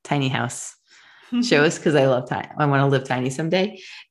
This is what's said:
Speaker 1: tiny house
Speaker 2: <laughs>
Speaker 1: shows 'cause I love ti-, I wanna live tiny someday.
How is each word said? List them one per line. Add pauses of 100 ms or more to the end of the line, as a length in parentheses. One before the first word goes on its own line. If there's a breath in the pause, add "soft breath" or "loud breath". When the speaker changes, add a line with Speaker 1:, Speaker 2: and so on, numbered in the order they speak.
Speaker 1:
tiny
house (580 loud breath)
Speaker 2:
<laughs>
Speaker 1:
shows
'cause
I
love
ti-, (200)
I
wanna
live
tiny
someday. (300 loud breath)